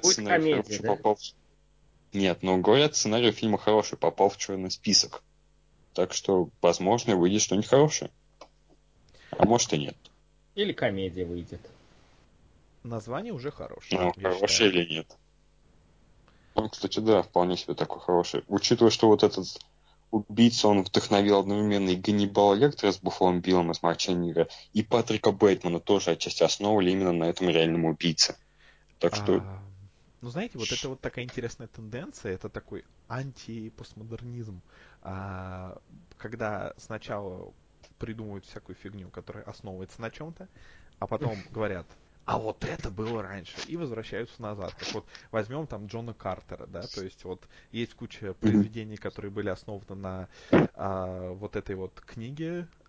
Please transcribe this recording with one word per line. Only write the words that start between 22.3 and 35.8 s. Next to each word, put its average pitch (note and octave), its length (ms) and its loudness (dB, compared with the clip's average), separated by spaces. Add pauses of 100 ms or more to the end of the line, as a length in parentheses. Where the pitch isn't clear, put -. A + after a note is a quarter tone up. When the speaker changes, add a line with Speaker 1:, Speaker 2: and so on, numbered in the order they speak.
Speaker 2:
Лектора A2+ 400 4
с - 60 -6
Буффалом F2+ 420 2
Биллом F2+ 300 4
из E2 120 -4
"Молчания F2 440 0
Нигра", E2 200 2 (240)
и G#2+ 100 0
Патрика A2 500 2
Бейтмана F#2 500 4
тоже F#2+ 300 2
отчасти - 320 0
основывали G2+ 480 4
именно F#2+ 200 2
на E2 140 0
этом F2 240 0
реальном E2 360 4
убийце. D#2+ 520 0 (640)
Так E2+ 160 0
что G#2 260 0
Speaker 3:
А, F#2+ 200 -12 (600)
ну, A#2+ 80 -14
знаете, E3 280 -8
вот A2+ 140 -6
это - 180 -6
вот C3 120 -10
такая B2 240 -8
интересная A#2 420 -8
тенденция, A#2 640 -10
это F2+ 160 -10
такой - 360 -14 (240)
антипостмодернизм. A2+ 1500 -12 (400)
А, F#2 800 -12 (380)